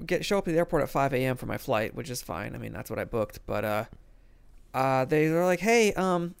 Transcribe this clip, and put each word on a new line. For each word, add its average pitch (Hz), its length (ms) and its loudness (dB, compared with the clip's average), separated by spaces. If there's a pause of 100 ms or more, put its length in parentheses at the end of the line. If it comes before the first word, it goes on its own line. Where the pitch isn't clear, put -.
get, 165 180 -2
show 202 140 0
up 190 100 -2
at 170 40 0
the 156 60 4
airport 170 240 2
at 131 80 0
five 139 220 2
A 127 120 2
M 131 120 0
for 127 100 -10
my 110 120 -4
flight, 110 360 0
which 123 160 -8
is 123 120 -8
fine. 101 320 -8
I 117 40 -12
mean, 117 140 -10
that's - 180 -12
what 110 80 -4
I 104 60 -4
booked. - 420 -4
But, 107 180 -2
uh, 107 200 0 (880)
uh, 131 300 2
they 151 240 4
were 165 160 2
like, 180 160 4
"Hey, 220 340 4
um, 180 460 0